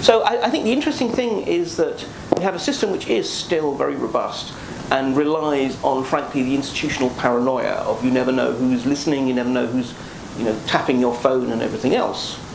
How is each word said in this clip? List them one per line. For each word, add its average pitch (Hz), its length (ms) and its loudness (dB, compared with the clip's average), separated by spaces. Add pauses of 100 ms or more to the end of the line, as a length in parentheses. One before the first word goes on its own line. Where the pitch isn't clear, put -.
So 226 200 8
I, 220 240 2
I - 20 4
think - 160 0
the 220 80 4
interesting 277 360 0
thing 233 380 0
is 170 300 0
that 156 280 0 (300)
we - 80 0
have 185 120 0
a 175 40 -6
system 240 320 0
which - 160 -4
is 208 220 0
still 156 440 0
very 139 220 0
robust 117 560 -2 (400)
and 135 240 2
relies 147 680 0
on, 131 220 2
frankly, 139 400 0
the 131 120 0
institutional 139 560 -2
paranoia 120 640 0
of - 280 -2
you 127 80 4
never 127 220 2
know 127 180 2
who's 123 340 2
listening, 139 420 0
you 127 60 2
never 123 160 0
know 123 160 0
who's, 120 280 -2 (440)
you 107 60 -4
know, 110 240 0
tapping 139 320 2
your 123 160 2
phone 127 380 0
and 113 80 0
everything 113 340 0
else. - 420 -4 (160)